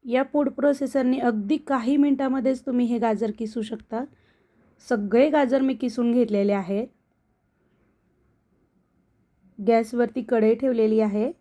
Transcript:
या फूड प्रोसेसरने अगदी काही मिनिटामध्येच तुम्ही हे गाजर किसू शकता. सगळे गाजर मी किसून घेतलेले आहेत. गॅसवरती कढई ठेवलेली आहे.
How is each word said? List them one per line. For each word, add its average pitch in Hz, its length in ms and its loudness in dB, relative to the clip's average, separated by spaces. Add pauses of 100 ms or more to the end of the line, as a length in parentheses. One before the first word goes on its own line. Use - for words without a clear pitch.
या 247 180 0
फूड 277 260 0
प्रोसेसरने 269 680 0
अगदी 226 380 0
काही 262 400 -2
मिनिटामध्येच 269 680 0
तुम्ही 247 200 0
हे 233 120 -2
गाजर 220 420 0
किसू 220 220 -6
शकता. 220 420 -8 (840)
सगळे 240 420 2
गाजर 277 320 2
मी 269 120 0
किसून 240 380 -2
घेतलेले 208 420 2
आहेत. 196 340 -4 (2750)
गॅसवरती 226 680 0
कढई 220 260 4
ठेवलेली 226 440 0
आहे. 214 420 0